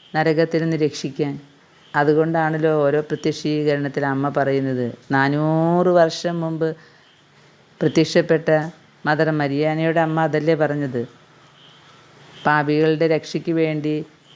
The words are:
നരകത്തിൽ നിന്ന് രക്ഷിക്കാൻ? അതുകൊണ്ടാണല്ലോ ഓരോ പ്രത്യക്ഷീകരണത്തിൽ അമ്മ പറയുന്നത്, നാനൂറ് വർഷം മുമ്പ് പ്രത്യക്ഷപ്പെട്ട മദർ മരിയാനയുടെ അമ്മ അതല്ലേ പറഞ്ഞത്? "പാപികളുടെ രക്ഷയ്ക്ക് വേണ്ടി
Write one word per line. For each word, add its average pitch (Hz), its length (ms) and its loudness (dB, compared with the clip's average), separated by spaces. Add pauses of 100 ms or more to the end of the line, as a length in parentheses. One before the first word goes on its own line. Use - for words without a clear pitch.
(160)
നരകത്തിൽ 160 460 2
നിന്ന് 165 160 0
രക്ഷിക്കാൻ? 143 600 -4 (560)
അതുകൊണ്ടാണല്ലോ 156 880 2
ഓരോ 143 180 2
പ്രത്യക്ഷീകരണത്തിൽ 151 1040 -2
അമ്മ 139 240 0
പറയുന്നത്, 135 640 0 (180)
നാനൂറ് 156 760 2
വർഷം 170 540 2
മുമ്പ് 160 360 -4 (1040)
പ്രത്യക്ഷപ്പെട്ട 160 880 2 (360)
മദർ 156 260 2
മരിയാനയുടെ 156 680 0
അമ്മ 160 220 0
അതല്ലേ 156 340 0
പറഞ്ഞത്? 143 520 -2 (1400)
"പാപികളുടെ 151 640 2
രക്ഷയ്ക്ക് 156 440 -2
വേണ്ടി 151 540 -2 (300)